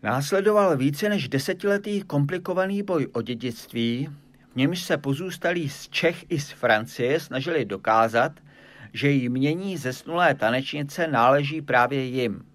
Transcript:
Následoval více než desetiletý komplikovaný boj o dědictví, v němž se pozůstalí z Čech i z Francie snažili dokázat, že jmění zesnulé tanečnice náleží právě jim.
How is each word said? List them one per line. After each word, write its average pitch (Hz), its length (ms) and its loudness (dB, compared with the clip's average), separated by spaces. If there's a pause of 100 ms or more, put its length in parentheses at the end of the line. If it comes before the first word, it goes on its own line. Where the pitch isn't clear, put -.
Následoval 190 720 2
více 143 320 0
než 175 200 -2
desetiletý 202 720 -2
komplikovaný 185 800 -2
boj 175 300 -2
o 117 100 -2
dědictví, 120 880 -4 (440)
v - 40 -8
němž 160 260 0
se 165 140 0
pozůstalí 160 720 -2
z - 200 -12
Čech - 400 -2
i 160 120 -2
z 147 100 -8
Francie 120 720 0
snažili 143 440 -2
dokázat, 113 680 2 (600)
že 143 180 0
jmění 143 680 0
zesnulé 151 580 0
tanečnice 143 720 -2
náleží 143 560 2
právě 127 420 2
jim. 123 380 -4 (120)